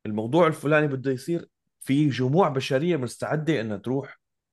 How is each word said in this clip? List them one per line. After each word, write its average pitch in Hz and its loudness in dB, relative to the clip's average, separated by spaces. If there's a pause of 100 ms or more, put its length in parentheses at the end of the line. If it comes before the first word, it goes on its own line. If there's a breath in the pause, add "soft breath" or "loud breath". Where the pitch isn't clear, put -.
الموضوع 117 2
الفلاني 151 2
بده 135 -4
يصير، 165 -6 (320)
في 147 2
جموع 131 2
بشرية 143 0
مستعدة 131 -2
إنها 110 -4
تروح 127 -6 (320)